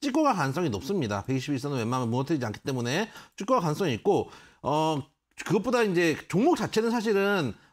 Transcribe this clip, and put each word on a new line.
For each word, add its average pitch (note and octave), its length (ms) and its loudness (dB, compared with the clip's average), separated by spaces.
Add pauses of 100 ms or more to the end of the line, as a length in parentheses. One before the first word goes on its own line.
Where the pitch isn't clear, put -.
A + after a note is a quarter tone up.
찍고 C#4+ 220 0
갈 C4 140 2
가능성이 D3+ 320 0
높습니다. A2 560 -2
백이십일 C3 340 -2
선은 C#3 200 -4
웬만하면 A#2+ 320 -2
무너뜨리지 C3+ 340 0
않기 G#2 160 -6
때문에 C3+ 480 -2 (280)
찍고 B3+ 180 0
갈 A#3+ 80 2
가능성이 D#3 320 0
있고, D3+ 360 2 (320)
어, D3+ 400 0 (420)
그것보다 A3+ 380 2
이제 E3+ 340 2 (120)
종목 C4+ 280 4
자체는 A3 340 0
사실은 G3 640 0 (180)